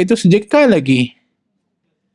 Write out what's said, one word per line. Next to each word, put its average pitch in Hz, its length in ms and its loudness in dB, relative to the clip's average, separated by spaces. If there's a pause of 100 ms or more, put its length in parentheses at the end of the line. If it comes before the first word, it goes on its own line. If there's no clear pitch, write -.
itu 226 100 0
sejengkal 226 560 0
lagi. 131 460 -2 (960)